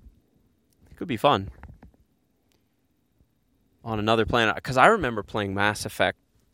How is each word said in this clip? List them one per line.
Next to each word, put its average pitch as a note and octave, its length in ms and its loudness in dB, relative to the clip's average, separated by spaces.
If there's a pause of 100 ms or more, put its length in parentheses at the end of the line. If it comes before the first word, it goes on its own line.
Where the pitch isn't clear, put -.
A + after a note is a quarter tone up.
(920)
It - 60 -20
could G2+ 120 -12
be A2+ 80 -4
fun. G#2+ 340 0 (2250)
On A2 140 -6
another A2 260 2
planet, A2+ 380 0
'cause B2+ 140 -4
I C3 100 8
remember C#3+ 360 2
playing G2+ 300 -4
Mass G2+ 320 -2
Effect F#2+ 340 -2 (360)